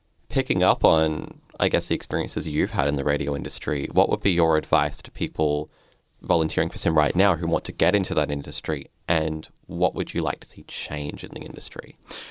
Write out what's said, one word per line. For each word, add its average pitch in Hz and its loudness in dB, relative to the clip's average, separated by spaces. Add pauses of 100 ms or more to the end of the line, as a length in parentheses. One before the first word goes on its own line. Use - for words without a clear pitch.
(280)
Picking 117 2
up 104 4
on, 80 2 (180)
I 95 2
guess, - 0
the 85 0
experiences 82 -4
you've 78 0
had 71 0
in 71 2
the 69 -2
radio 71 0
industry, 71 -4
what 92 4
would - 0
be 101 2
your 82 4
advice 76 0
to - -16
people 76 -2 (540)
volunteering 85 0
for - -8
Sin 82 2
right 78 4
now 95 6
who 82 -2
want 82 0
to - -8
get 90 2
into 95 0
that 76 0
industry, 71 -6 (200)
and 80 0 (180)
what 87 0
would - -4
you 87 0
like 76 -2
to - -18
see - -18
change - -8
in - -12
the - -8
industry? - -12 (340)